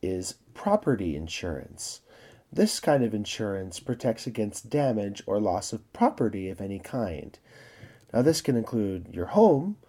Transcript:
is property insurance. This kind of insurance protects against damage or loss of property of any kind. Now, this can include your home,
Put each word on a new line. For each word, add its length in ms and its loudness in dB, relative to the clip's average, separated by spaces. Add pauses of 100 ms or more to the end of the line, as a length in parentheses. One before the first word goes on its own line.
is 340 -2 (180)
property 600 2
insurance. 840 -8 (520)
This 280 2
kind 240 4
of 100 0
insurance 640 -4
protects 480 -2
against 440 -6
damage 540 0
or 160 0
loss 320 0
of 200 -10
property 560 0
of 120 -8
any 200 -4
kind. 580 -6 (720)
Now, 100 4
this 180 4
can 160 2
include 560 -2
your 140 -4
home, 500 6 (120)